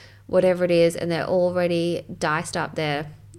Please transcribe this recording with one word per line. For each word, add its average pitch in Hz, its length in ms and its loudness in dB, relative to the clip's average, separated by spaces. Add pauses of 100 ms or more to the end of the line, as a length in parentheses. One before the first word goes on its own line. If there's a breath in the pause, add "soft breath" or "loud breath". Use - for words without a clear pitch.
(260 loud breath)
whatever 185 380 2
it 175 80 2
is 170 240 4
and 170 160 -4
they're 160 160 -2
already 175 760 0 (140)
diced 165 380 -2
up, 160 200 -6
they're 151 320 -4 (320)